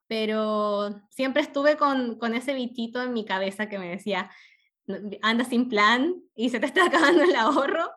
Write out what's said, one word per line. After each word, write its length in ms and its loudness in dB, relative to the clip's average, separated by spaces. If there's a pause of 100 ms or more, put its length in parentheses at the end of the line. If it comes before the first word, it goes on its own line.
pero 1040 -2
siempre 340 0
estuve 340 2
con, 420 0
con 160 -2
ese 180 -4
bichito 480 -6
en 120 -4
mi 120 -4
cabeza 440 -4
que 100 -8
me 100 -8
decía, 400 -4 (580)
"No, 100 -8 (240)
anda 240 2
sin 240 0
plan 460 2 (200)
y 140 -2
se 100 -2
te 80 0
está 180 2
<laughs> 340 4
acabando 40 6
el 120 4
ahorro 600 0